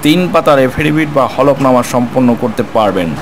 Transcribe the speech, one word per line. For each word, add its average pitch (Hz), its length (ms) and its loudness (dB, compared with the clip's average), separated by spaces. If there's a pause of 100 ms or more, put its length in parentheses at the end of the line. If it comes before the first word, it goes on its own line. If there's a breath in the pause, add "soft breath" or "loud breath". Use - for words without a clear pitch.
তিন 156 160 2 (140)
পাতার 156 340 2
এফিডেভিট 151 500 -2
বা 131 80 2 (100)
হলফনামা 131 460 2 (120)
সম্পন্ন 123 360 0 (120)
করতে 117 220 -4 (120)
পারবেন। 95 340 0 (120)